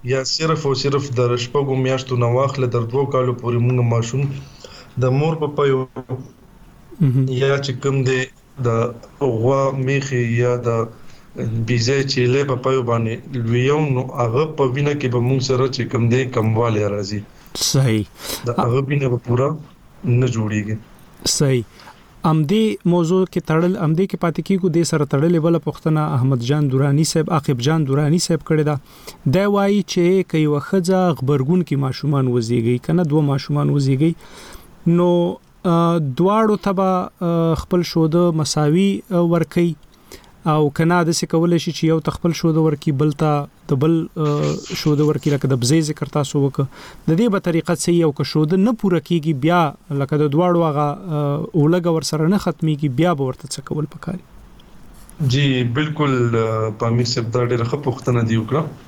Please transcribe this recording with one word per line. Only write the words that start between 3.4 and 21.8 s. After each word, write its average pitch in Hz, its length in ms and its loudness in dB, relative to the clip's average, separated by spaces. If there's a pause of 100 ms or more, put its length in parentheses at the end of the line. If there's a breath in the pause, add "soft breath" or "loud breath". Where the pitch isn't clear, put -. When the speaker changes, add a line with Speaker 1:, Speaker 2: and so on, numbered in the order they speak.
Speaker 1:
پورې 117 240 -2
مونږ 123 140 2 (160)
ماشوم 131 360 -2 (680 loud breath)
د 127 60 2 (120)
مور 160 240 0
په 147 60 -2 (100)
پیو 135 280 2 (1160)
Speaker 2:
مهم. 131 260 2
Speaker 1:
یا 135 340 0
چې 135 100 -6 (120)
کوم 139 200 0
دی، 127 180 0 (440)
د 120 40 2 (520)
غوا 135 500 0
میخې 135 500 -2 (180)
یا 123 160 2
د 120 140 -4 (1000 loud breath)
بیزه 123 360 0
چیلې 127 460 0
په 131 60 0
پیو 131 340 0
باندې 117 240 0 (220)
لویو، 123 440 0
نو 135 220 0 (200)
هغه 120 220 0 (140)
په 143 60 2
وینه 143 300 0
کې 143 200 -2
به 123 60 0
مونږ 131 200 2
سره 127 280 0
چې 123 140 -4 (100)
کوم 117 180 2
دی، 123 160 2
کموالی 110 580 0
راځي. 101 380 -4 (340 loud breath)
Speaker 2:
صحیح. 117 480 2 (420 loud breath)
Speaker 1:
د 120 140 -2
هغه 123 280 0
وینه 139 260 0
به 120 40 -2 (100)
پوره 120 220 2 (560)
نه 123 220 2
جوړیږي. 107 480 -2 (500)
Speaker 2:
صحیح. 131 380 0 (680 loud breath)